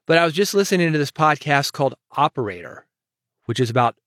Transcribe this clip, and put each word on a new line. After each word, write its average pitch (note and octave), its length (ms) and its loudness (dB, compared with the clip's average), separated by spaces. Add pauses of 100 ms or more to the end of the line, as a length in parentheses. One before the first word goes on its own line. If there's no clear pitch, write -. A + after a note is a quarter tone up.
but D#3+ 100 4
I E3+ 80 4
was E3 80 0
just G3 220 0
listening F#3 360 2
to D#3 60 0
this C#3+ 140 -2
podcast D3+ 600 0
called C3+ 220 -2 (240)
Operator, G#2+ 720 -4 (580)
which A#2 140 -4
is B2 100 0
about A#2+ 260 0 (120)